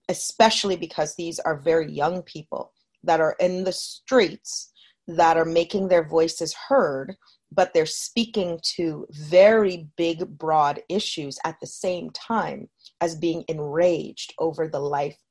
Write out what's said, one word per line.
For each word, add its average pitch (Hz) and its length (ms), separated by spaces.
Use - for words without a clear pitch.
especially 208 680
because 160 400
these 165 240
are 156 220
very 160 320
young 160 300
people - 500
that 160 160
are 156 200
in 180 240
the 185 80
streets, - 1000
that 165 300
are 165 80
making 170 440
their 170 200
voices 165 460
heard, 185 600
but 180 220
they're 160 100
speaking 190 720
to 160 340
very 180 880
big, 170 280
broad 151 500
issues 160 560
at 160 160
the - 60
same 180 440
time 160 600
as 165 140
being 165 320
enraged 156 920
over 160 280
the 156 140
life 143 380